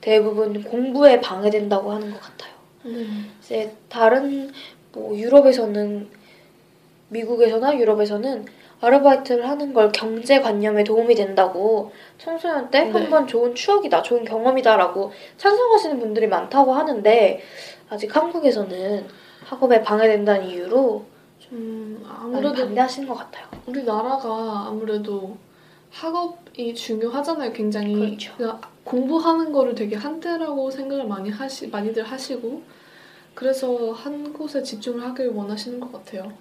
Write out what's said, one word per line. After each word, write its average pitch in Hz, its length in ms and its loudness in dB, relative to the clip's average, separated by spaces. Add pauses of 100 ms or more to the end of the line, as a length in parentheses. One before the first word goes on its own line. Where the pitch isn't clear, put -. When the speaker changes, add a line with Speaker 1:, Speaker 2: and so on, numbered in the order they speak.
Speaker 1:
대부분 208 600 2
공부에 262 560 4
방해된다고 208 720 -2
하는 208 200 -6
것 208 100 -14
같아요. - 320 -20 (300)
Speaker 2:
네. 233 220 -10 (360)
Speaker 1:
이제 220 340 -6 (140)
다른, 269 640 2 (400)
뭐, 214 260 -8
유럽에서는, 220 920 4 (1000)
미국에서나 233 680 2
유럽에서는 214 680 0 (360)
아르바이트를 262 640 4
하는 285 260 -4
걸 214 180 6
경제관념에 220 920 2
도움이 226 320 4
된다고, 196 760 0 (260)
청소년 330 540 -6
때 285 140 4
Speaker 2:
네. 220 60 -6
Speaker 1:
한번 294 360 2
좋은 240 280 0
추억이다, 403 460 2
좋은 240 240 0
경험이다라고 220 840 2 (260)
찬성하시는 415 640 2
분들이 220 280 -2
많다고 254 460 2
하는데, 233 680 4 (480)
아직 214 260 -8
한국에서는 208 920 0 (400)
학업에 247 380 2
방해된다는 208 680 2
이유로 208 560 0 (340)
좀 - 180 -18
Speaker 2:
음, 220 460 -12
Speaker 1:
많이 226 320 -10
Speaker 2:
아무래도 269 180 0
Speaker 1:
반대하시는 254 540 -2
것 254 80 -6
같아요. - 300 -18 (220)
Speaker 2:
우리나라가 226 1000 -4
아무래도 214 720 -6 (540)
학업이 330 840 -8
중요하잖아요, 240 800 -6
굉장히. 208 420 -4
Speaker 1:
그렇죠. 208 400 -4
Speaker 2:
그러니까 226 340 -8 (140)
공부하는 320 720 0
거를 247 220 0
되게 208 200 -6
한때라고 302 760 -6
생각을 269 340 -6
많이 202 240 -8
하시-, 254 380 -10
많이들 220 360 -6
하시고, 247 600 -10 (720)
그래서 254 560 -2
한 294 420 -10
곳에 285 300 -8
집중을 240 400 -10
하길 254 260 -4
원하시는 214 500 -8
것 247 120 -14
같아요. 208 500 -14